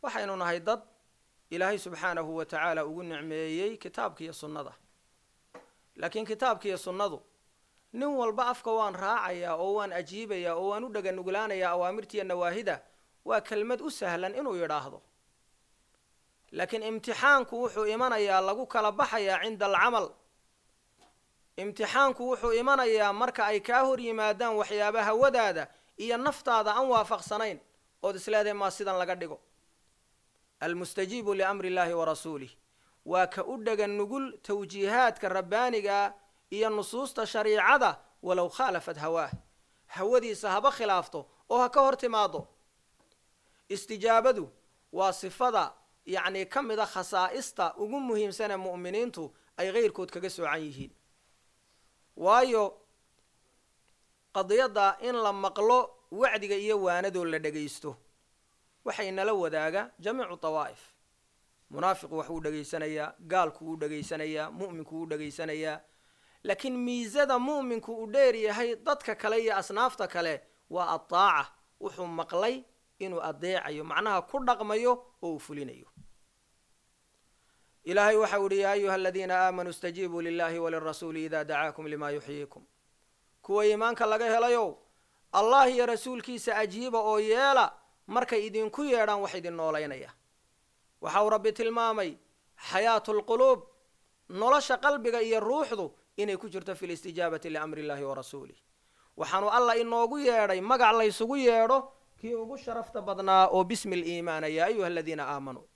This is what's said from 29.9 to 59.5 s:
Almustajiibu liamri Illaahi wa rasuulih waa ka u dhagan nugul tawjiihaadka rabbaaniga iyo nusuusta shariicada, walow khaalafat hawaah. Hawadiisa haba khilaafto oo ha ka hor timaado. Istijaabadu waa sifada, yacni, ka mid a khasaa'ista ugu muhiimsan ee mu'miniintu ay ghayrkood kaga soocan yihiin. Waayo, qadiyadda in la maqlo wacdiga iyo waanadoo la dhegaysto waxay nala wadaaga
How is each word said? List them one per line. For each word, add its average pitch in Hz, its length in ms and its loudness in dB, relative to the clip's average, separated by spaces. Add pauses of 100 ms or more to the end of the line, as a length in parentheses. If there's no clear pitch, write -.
Almustajiibu 190 720 -4
liamri 190 360 0
Illaahi 180 240 0
wa 165 120 0
rasuulih 151 440 -6 (560)
waa 180 220 2
ka 185 180 -6
u 262 180 -8
dhagan 214 340 0
nugul 247 440 -4
tawjiihaadka 202 880 0
rabbaaniga 202 840 0 (360)
iyo 214 200 0
nusuusta 220 580 -4
shariicada, 214 720 4 (240)
walow 180 260 0
khaalafat 180 480 -4
hawaah. 156 340 -2 (560)
Hawadiisa 220 640 0
haba 208 200 4
khilaafto 185 580 -2 (200)
oo 240 120 4
ha 247 80 4
ka 277 120 6
hor 269 160 6
timaado. 208 500 0 (1200)
Istijaabadu 214 800 2 (420)
waa 185 220 2
sifada, 196 600 0 (320)
yacni, 185 400 -2
ka 277 160 -2
mid 226 180 -2
a 214 60 2
khasaa'ista 185 920 -2
ugu 220 220 -4
muhiimsan 214 520 -2
ee 202 60 -2
mu'miniintu 180 760 -6 (260)
ay 185 140 -2
ghayrkood 202 380 0
kaga 180 200 -8
soocan 160 320 -2
yihiin. 135 300 -12 (1300)
Waayo, 220 640 4 (1500)
qadiyadda 196 680 2
in 247 140 -4
la 220 180 2
maqlo 208 560 2 (220)
wacdiga 208 440 0
iyo 208 260 0
waanadoo 180 440 0
la 160 140 -2
dhegaysto 151 560 -8 (880)
waxay 196 260 -4
nala 190 220 0
wadaaga 170 640 -2